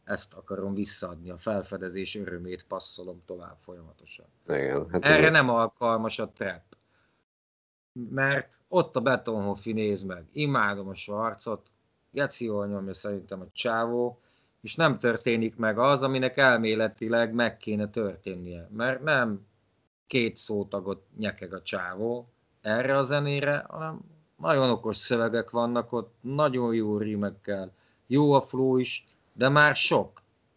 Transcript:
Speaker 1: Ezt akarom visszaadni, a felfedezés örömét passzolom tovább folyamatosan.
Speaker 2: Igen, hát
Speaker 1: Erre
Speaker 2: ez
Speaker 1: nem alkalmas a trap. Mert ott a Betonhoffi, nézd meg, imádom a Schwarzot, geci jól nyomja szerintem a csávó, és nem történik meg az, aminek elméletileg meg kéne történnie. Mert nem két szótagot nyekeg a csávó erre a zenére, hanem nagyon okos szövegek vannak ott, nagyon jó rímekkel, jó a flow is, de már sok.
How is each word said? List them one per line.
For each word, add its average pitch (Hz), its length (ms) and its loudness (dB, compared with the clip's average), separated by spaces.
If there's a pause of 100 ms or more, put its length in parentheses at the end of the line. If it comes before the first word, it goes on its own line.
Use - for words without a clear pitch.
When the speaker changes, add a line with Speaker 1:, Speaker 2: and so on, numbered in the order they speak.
Speaker 1:
Ezt - 300 -8
akarom 98 400 -6
visszaadni, 90 560 -6
a 87 80 -14
felfedezés 92 800 -6
örömét 90 520 -10
passzolom 90 580 -12
tovább 87 360 -14
folyamatosan. - 640 -20 (220)
Speaker 2:
Igen, 69 420 -2
hát 87 160 -2
Speaker 1:
Erre 151 200 8
Speaker 2:
ez 160 60 6
Speaker 1:
nem 143 180 4
alkalmas 113 720 0
a 107 100 -4
trap. 90 320 -8 (1500)
Mert 135 440 0 (140)
ott - 280 2
a 127 60 2
Betonhoffi, 110 720 0
nézd 104 340 -2
meg, 87 280 -10
imádom 107 540 0
a 95 80 -10
Schwarzot, 110 760 -6 (400)
geci 135 340 -4
jól 101 220 -2
nyomja 98 260 -6
szerintem 98 480 -8
a 90 100 -12
csávó, 120 680 -2 (420)
és - 140 -10
nem 147 240 2
történik 113 560 0
meg 110 240 0
az, 131 240 4
aminek 131 340 0
elméletileg 113 960 4
meg 117 240 0
kéne 104 320 -4
történnie. 90 880 -8
Mert 127 280 -2
nem 123 420 0 (640)
két 117 300 2
szótagot 98 640 -4 (160)
nyekeg 98 360 -8
a 90 80 -12
csávó 107 640 -6 (340)
erre 127 360 0
a 139 60 4
zenére, 143 640 0
hanem 160 320 -10 (380)
nagyon 139 320 4
okos 110 280 0
szövegek 113 520 0
vannak 120 420 0
ott, 117 300 -6
nagyon 127 520 0
jó 107 240 0
rímekkel, 101 760 -4 (360)
jó 143 240 4
a 135 100 6
flow 131 360 2
is, 123 260 -2 (300)
de 127 160 2
már 147 260 6
sok. - 460 0 (360)